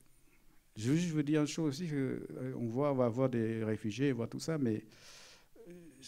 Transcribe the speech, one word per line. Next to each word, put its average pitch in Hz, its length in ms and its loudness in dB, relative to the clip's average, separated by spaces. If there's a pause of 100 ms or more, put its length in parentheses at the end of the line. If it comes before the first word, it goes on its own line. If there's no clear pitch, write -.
(760)
je 110 120 -2
veux 151 60 4
juste 170 180 0
vous 151 100 2
dire 151 180 4
une 147 60 2
chose 156 220 -2
aussi, 156 200 -4
que, 131 420 -2
euh, 131 260 -6
on 117 100 -2
voit, 139 240 2
on 139 40 2
va 123 140 6
voir 127 200 2
des 113 340 0
réfugiés, 110 500 0
on 117 40 -2
voit 113 100 -2
tout 131 120 -8
ça, 160 180 -2
mais, 117 280 2 (840)
euh, 175 60 -14 (340)